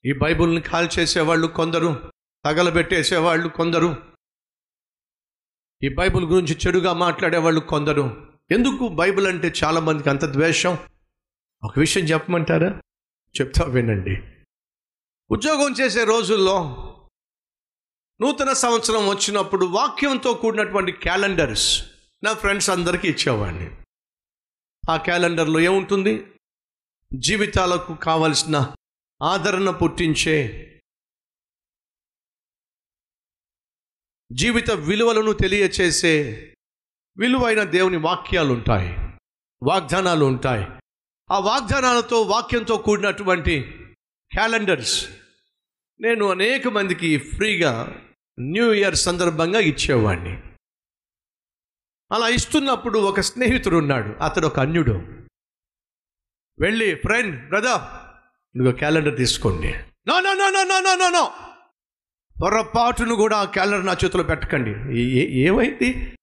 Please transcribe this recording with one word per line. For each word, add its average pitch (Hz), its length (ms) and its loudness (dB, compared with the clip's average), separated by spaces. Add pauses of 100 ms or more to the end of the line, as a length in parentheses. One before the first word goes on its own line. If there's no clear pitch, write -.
ఈ 135 80 -2
బైబిల్ని 160 480 2
కాల్చేసేవాళ్ళు 165 840 0
కొందరు, 165 640 -2 (340)
తగలబెట్టేసేవాళ్ళు 165 1040 2
కొందరు, 165 640 -2 (1700)
ఈ 139 120 -2
బైబిల్ 180 300 0
గురించి 165 320 2 (100)
చెడుగా 180 260 2
మాట్లాడేవాళ్ళు 165 680 2
కొందరు. 147 760 -2 (180)
ఎందుకు 247 360 2
బైబిల్ 196 400 2
అంటే 170 260 -2 (100)
చాలా 160 160 2
మందికి 156 300 0
అంత 139 160 0
ద్వేషం? 156 520 0 (880)
ఒక - 160 -4
విషయం 160 240 2
చెప్పమంటారా? 160 800 0 (600)
చెప్తా 131 240 0
వినండి. 110 720 -2 (960)
ఉద్యోగం 277 420 0
చేసే 233 300 0
రోజుల్లో 202 560 2 (1600)
నూతన 277 320 0
సంవత్సరం 226 540 2
వచ్చినప్పుడు 196 580 0
వాక్యంతో 254 680 0
కూడినటువంటి 208 580 -2
క్యాలెండర్స్ 170 920 -2 (400)
నా 214 100 0
ఫ్రెండ్స్ 202 360 0
అందరికీ 175 400 0
ఇచ్చేవాడిని. 98 680 -2 (1120)
ఆ 165 80 0
క్యాలెండర్లో 165 640 0
ఏముంటుంది? 196 720 0 (880)
జీవితాలకు 180 760 -2
కావలసిన 156 800 0 (480)
ఆదరణ 185 460 0
పుట్టించే, 160 920 -2 (3750)
జీవిత 226 400 0
విలువలను 214 600 2
తెలియచేసే 180 1040 2 (840)
విలువైన 233 460 2
దేవుని 185 340 2
వాక్యాలు 165 560 0
ఉంటాయి, 98 440 0 (680)
వాగ్దానాలు 170 600 2
ఉంటాయి. 123 420 -2 (640)
ఆ 190 80 0
వాగ్దానాలతో, 240 840 0
వాక్యంతో 214 560 0
కూడినటువంటి 185 840 0 (720)
క్యాలెండర్స్ 196 800 -2 (920)
నేను 220 240 0
అనేక 208 420 0
మందికి 180 500 0
ఫ్రీగా 165 840 -2 (360)
న్యూ 202 340 2
ఇయర్ 196 220 2
సందర్భంగా 175 640 0
ఇచ్చేవాడిని. 107 840 0 (1700)
అలా 226 160 0
ఇస్తున్నప్పుడు 247 720 0
ఒక 196 200 2
స్నేహితుడు 233 560 0
ఉన్నాడు, 135 480 0
అతడు 156 240 0
ఒక 143 120 0
అన్యుడు. 143 340 2 (1700)
వెళ్ళి, 208 360 0
"ఫ్రెండ్, 180 540 -2
బ్రదర్, 208 580 -2 (480)
ఇదిగో 127 160 4
క్యాలెండర్ 147 460 0
తీసుకోండి." 98 500 0 (420)
"No, - 40 2
no, 381 240 2
no, 392 160 2
no, 392 100 2
no, 381 220 0
no, 370 160 4
no, 359 140 4
no." 311 120 4 (1120)
"పొరపాటును 226 760 0
కూడా 214 220 2
ఆ 202 60 0
క్యాలెండర్ 190 420 -2
నా 185 80 0
చేతిలో 180 300 0
పెట్టకండి." 131 760 -4
ఏ-, 127 240 2
ఏ-, 135 240 2
ఏమైంది? 247 760 0